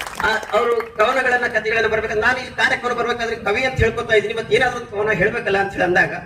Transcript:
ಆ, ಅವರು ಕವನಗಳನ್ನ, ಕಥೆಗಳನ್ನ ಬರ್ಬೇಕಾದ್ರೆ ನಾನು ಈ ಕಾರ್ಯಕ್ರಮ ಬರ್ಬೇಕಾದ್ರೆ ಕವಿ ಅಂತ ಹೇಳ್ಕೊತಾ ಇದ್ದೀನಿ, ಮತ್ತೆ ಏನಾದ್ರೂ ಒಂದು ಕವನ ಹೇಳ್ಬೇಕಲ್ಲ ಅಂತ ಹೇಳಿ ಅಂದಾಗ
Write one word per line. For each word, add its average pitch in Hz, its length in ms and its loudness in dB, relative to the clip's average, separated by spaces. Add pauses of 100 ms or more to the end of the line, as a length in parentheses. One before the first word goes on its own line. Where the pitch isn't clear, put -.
(180)
ಆ, 220 180 0 (160)
ಅವರು 233 440 0
ಕವನಗಳನ್ನ, 247 500 2
ಕಥೆಗಳನ್ನ 220 400 0
ಬರ್ಬೇಕಾದ್ರೆ 220 400 0
ನಾನು 254 120 2
ಈ - 180 -10
ಕಾರ್ಯಕ್ರಮ 240 380 0
ಬರ್ಬೇಕಾದ್ರೆ 233 420 -2
ಕವಿ 220 280 0
ಅಂತ 254 140 -2
ಹೇಳ್ಕೊತಾ 226 360 2
ಇದ್ದೀನಿ, 214 200 2
ಮತ್ತೆ 220 220 0
ಏನಾದ್ರೂ 247 240 2
ಒಂದು 233 100 -12
ಕವನ 208 200 0
ಹೇಳ್ಬೇಕಲ್ಲ 202 480 0
ಅಂತ 190 140 -2
ಹೇಳಿ 185 120 0
ಅಂದಾಗ 175 300 2 (120)